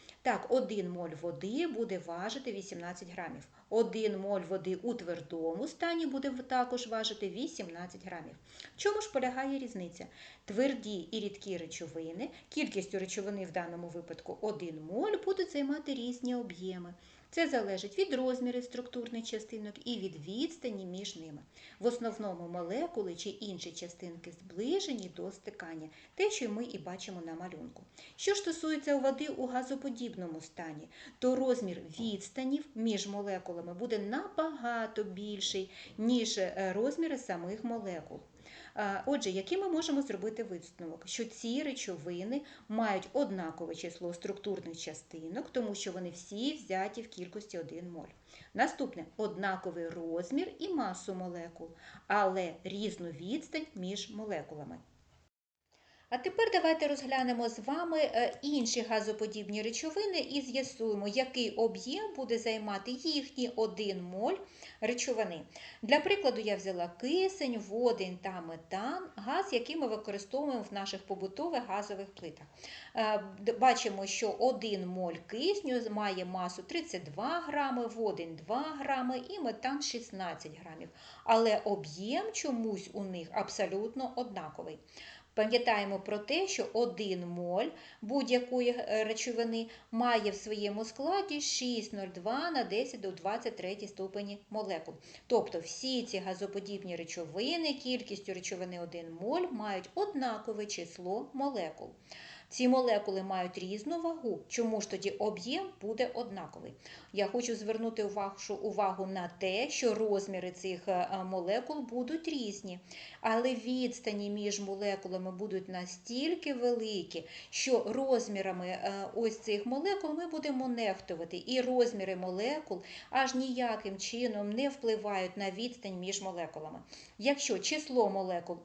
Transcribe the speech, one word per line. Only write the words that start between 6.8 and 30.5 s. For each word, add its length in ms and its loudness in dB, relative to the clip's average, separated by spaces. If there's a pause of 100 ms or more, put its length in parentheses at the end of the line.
важити 420 -2
вісімнадцять 760 -6
грамів. 300 -10 (400)
В 20 -16
чому 240 4
ж 100 -6
полягає 480 2
різниця? 460 -8 (400)
Тверді 540 2 (120)
і 80 0
рідкі 380 -4
речовини, 720 -6 (200)
кількістю 500 -2
речовини 460 -2
в 60 -10
даному 360 -4
випадку 540 -8
один 400 -4 (100)
моль, 340 2
будуть 260 2
займати 420 0
різні 420 -2
об'єми. 580 -6 (360)
Це 180 4
залежить 520 0
від 140 4
розміру 480 2
структурних 640 -6
частинок 600 -6
і 120 -2
від 280 -6
відстані 580 -4
між 300 -6
ними. 260 -12 (380)
В 60 -6
основному 600 0
молекули 680 -2
чи 140 -6
інші 420 -8
частинки 600 -12
зближені 840 -2
до 160 -6
стикання, 580 -10 (260)
те, 140 6
що 200 0
ми 140 -2
і 140 -6
бачимо 480 -8
на 80 -6
малюнку. 500 -10 (320)
Що 180 4
ж 60 4
стосується 560 2
води 320 4
у 180 -2
газоподібному 960 -4
стані, 460 -10 (320)